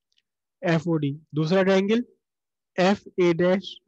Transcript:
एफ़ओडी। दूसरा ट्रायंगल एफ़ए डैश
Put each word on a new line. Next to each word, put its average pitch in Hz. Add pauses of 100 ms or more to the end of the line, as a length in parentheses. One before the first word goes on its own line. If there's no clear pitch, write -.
(600)
एफ़ओडी। 165 (240)
दूसरा 160
ट्रायंगल 202 (720)
एफ़ए 180
डैश 180 (100)